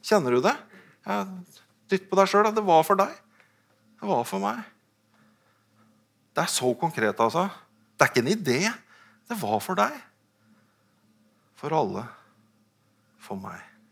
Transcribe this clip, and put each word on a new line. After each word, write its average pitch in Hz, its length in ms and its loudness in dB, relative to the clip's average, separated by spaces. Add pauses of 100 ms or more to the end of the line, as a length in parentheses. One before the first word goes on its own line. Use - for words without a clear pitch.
Kjenner 135 280 4
du 127 80 4
det? 233 100 2 (500)
Ja, 202 160 -4 (720)
dytt 190 160 -2
på 190 80 0
deg 190 140 4
selv, 208 180 4
da. 214 80 -2
Det 214 80 -2
var 160 240 6
for 196 120 2
deg. 202 120 0 (840)
Det - 100 -8
var 123 200 0
for 196 140 -6
meg. 220 200 -6 (1700)
Det 160 120 0
er - 80 -4
så 123 260 0
konkret, 113 420 -2
altså. 160 280 2 (500)
Det 139 80 6
er - 60 0
ikke 120 120 2
en 151 80 0
idé. 151 280 0 (680)
Det 233 120 -6
var 107 200 -2
for 185 160 -6
deg. 214 200 0 (1600)
For 151 160 -6
alle. 110 320 -2 (1120)
For 98 200 -12
meg. 98 200 -14 (320)